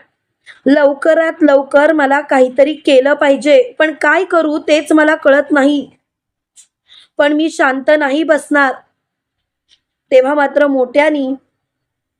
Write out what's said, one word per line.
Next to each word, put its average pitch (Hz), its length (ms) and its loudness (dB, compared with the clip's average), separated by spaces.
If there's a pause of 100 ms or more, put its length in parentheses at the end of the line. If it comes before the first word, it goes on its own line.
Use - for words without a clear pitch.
(640)
लवकरात 302 760 0
लवकर 285 520 2
मला 285 280 0
काहीतरी 277 520 0
केलं 277 400 2
पाहिजे, 277 680 0
पण 311 140 0
काय 320 320 0
करू 320 320 -2
तेच 311 340 -2
मला 311 240 2
कळत 285 360 0
नाही. 285 400 -2 (1300)
पण 294 160 0
मी 311 160 -2
शांत 269 500 -2
नाही 294 240 -2
बसणार." 285 500 -2 (1400)
तेव्हा 262 220 2
मात्र 285 340 0
मोठ्यानी 269 680 -2 (880)